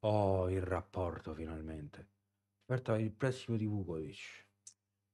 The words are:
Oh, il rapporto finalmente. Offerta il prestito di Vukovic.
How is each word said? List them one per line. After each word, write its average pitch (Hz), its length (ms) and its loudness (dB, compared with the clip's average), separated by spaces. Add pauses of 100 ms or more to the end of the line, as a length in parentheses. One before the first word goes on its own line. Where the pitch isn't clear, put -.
Oh, 95 500 6
il 95 100 2
rapporto 87 720 -2
finalmente. 78 760 -8 (540)
Offerta 123 360 0
il 110 140 0
prestito 120 440 0
di 107 100 2
Vukovic. 87 800 -4 (680)